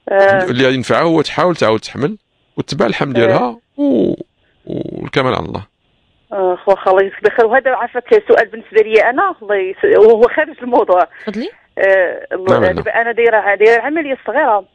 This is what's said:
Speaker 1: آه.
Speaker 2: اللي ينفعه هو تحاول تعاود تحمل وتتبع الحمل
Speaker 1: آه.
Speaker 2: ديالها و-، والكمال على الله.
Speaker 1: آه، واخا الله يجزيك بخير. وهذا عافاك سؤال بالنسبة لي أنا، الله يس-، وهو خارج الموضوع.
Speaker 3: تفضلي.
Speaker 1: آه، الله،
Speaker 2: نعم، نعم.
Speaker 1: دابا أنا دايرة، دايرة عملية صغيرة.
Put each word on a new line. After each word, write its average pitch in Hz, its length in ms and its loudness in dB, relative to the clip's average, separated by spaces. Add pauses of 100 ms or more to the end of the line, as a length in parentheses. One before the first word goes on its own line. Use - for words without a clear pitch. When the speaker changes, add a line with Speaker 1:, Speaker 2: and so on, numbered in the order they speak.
Speaker 1:
آه. 196 340 2
Speaker 2:
اللي 127 300 0
ينفعه 123 280 0
هو 160 200 2
تحاول 165 340 -2
تعاود 110 240 0
تحمل 147 380 -6 (400)
وتتبع - 280 -4
الحمل 143 300 -4
Speaker 1:
آه. - 40 0
Speaker 2:
ديالها 226 380 0 (200)
و-، 269 360 0 (520)
والكمال - 720 -4
على 85 100 -6
الله. - 200 -10 (680)
Speaker 1:
آه، 185 240 -2 (100)
واخا 196 240 2
الله 190 120 4
يجزيك 196 200 -8
بخير. 220 220 2
وهذا 254 260 0
عافاك 226 560 0
سؤال 226 220 2
بالنسبة 214 320 -2
لي 214 200 2
أنا، 302 400 -2
الله 208 140 -4
يس-، 190 420 0
وهو 220 240 6 (140)
خارج 302 260 -4
الموضوع. 196 460 0 (180)
Speaker 3:
تفضلي. 220 240 -8 (280)
Speaker 1:
آه، 190 560 0
الله، 185 200 0
Speaker 2:
نعم، - 100 2
نعم. - 120 0
Speaker 1:
دابا - 260 -4
أنا 233 100 -4
دايرة، 220 440 0
دايرة 220 260 4
عملية 285 360 -4 (100)
صغيرة. 220 480 -2